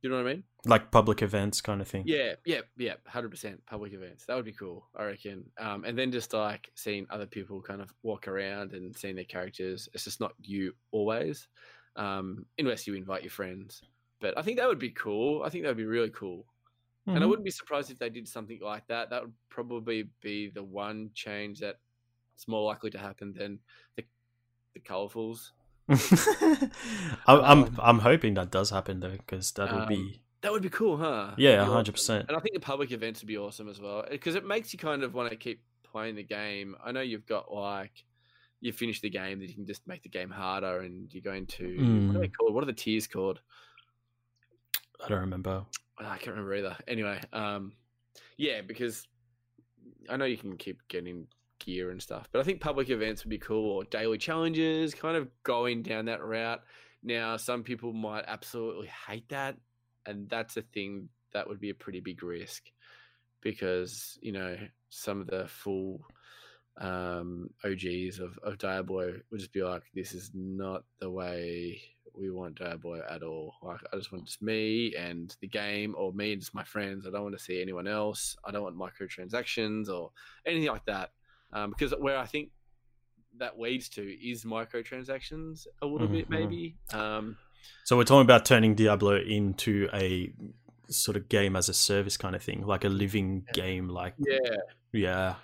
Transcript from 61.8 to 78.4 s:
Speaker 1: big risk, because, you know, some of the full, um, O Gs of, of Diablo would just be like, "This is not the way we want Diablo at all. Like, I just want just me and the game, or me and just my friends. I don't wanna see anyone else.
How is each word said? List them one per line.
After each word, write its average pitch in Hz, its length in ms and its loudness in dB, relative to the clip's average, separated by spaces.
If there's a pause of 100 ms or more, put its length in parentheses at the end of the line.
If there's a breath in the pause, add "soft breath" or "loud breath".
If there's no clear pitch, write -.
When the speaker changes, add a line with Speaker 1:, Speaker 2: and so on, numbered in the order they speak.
Speaker 1:
big 87 240 -10
risk, - 480 -10 (680 soft breath)
because, 90 800 -4
you 110 100 -8
know, 92 260 -6 (320)
some 101 320 -6
of 87 60 -8
the 101 200 -4
full, 95 600 -6 (720 soft breath)
um, 90 720 -6 (140)
O 98 120 -2
Gs 92 440 -6
of, 90 200 -12
of 101 180 -8
Diablo 92 600 -4 (120)
would 110 80 -8
just 92 140 -12
be 95 100 -2
like, 90 200 -4 (100)
"This 92 200 -8
is 90 200 -14
not 95 520 -8 (140)
the 92 100 -8
way 87 720 -6 (340)
we 95 160 -6
want 90 260 -8
Diablo 85 520 -8
at 82 140 -10
all. 80 380 -10
Like, 87 200 -12 (120)
I 101 40 -6
just 95 140 -10
want 90 140 -12
just - 160 -12
me 110 540 0
and 87 460 -8
the 98 60 -12
game, 104 500 -4
or 92 160 -2
me 104 200 -2
and 95 80 -6
just - 140 -14
my - 80 -8
friends. 98 420 -6
I 95 60 -8
don't 101 120 -4
wanna 98 160 -8
see 92 220 -4
anyone 92 260 -4
else. 107 560 -2